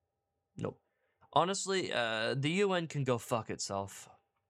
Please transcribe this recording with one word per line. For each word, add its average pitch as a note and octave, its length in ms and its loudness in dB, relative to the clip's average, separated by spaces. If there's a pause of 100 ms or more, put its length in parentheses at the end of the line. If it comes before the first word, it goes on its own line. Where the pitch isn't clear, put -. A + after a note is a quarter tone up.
(580)
Nope. G2+ 220 -6 (540)
Honestly, F#3 580 2
uh, A2+ 460 0
the C#3+ 140 2
U G3 220 2
N E3+ 140 0
can C#3+ 160 -2
go B2+ 140 2
fuck A2 320 -2
itself. G2 600 -6 (400)